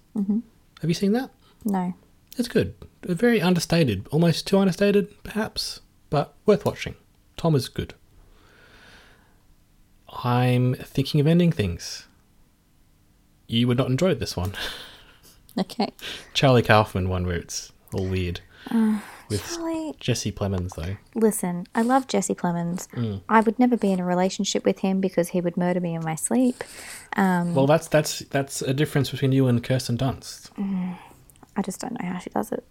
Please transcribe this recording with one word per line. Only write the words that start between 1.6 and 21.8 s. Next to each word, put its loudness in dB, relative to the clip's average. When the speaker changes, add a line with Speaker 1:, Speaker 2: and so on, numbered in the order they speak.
Speaker 1:
No. -2
Speaker 2:
It's -2
good. 0
Very 2
understated. 2
Almost 4
too 4
understated, 2
perhaps, -6
but -2
worth 4
watching. -6
Tom 2
is -2
good. -8
I'm 2
thinking -2
of 4
ending 6
things. -4
You 2
would 2
not 2
enjoy 2
this -6
one. -2
<laughs> -6
Speaker 1:
Okay. -4
Speaker 2:
Charlie 6
Kaufman 4
one -2
where -2
it's -10
all -4
weird. -4
Speaker 1:
Uh, 0
Speaker 2:
With -4
Speaker 1:
Charlie -6
Speaker 2:
Jesse -4
Plemons, -4
though. -8
Speaker 1:
Listen, -2
I 0